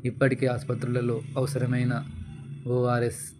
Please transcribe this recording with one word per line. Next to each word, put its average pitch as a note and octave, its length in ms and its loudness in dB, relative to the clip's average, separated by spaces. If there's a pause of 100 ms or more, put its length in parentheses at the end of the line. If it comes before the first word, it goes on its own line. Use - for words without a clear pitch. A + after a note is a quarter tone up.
ఇప్పటికే C3 420 2
ఆసుపత్రులలో A#2+ 760 0 (140)
అవసరమైన B2 680 0 (640)
ఓఆర్ఎస్ A#2+ 540 2 (180)